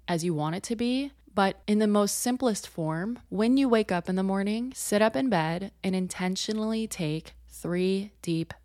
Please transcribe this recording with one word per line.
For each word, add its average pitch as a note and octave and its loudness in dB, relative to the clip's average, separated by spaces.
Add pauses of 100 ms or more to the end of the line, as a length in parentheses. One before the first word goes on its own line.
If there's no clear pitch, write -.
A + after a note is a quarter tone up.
as E3+ 0
you F3+ 2
want D#3 0
it G3+ -6
to A#3 -4
be. B3+ -2 (240)
But F#3+ 2
in G#3 4
the G#3+ 4
most G#3 2
simplest B3 0
form, E3+ -4 (100)
when A3+ 4
you C#4 4
wake A3 4
up F3 -2
in F#3 0
the F#3+ 2
morning, G#3 -2
sit - 2
up A3 4
in C4+ 0
bed E3+ 0 (140)
and F#3+ 0
intentionally G#3+ -2
take D#3+ -6 (120)
three F#3+ -2 (100)
deep E3 -4 (100)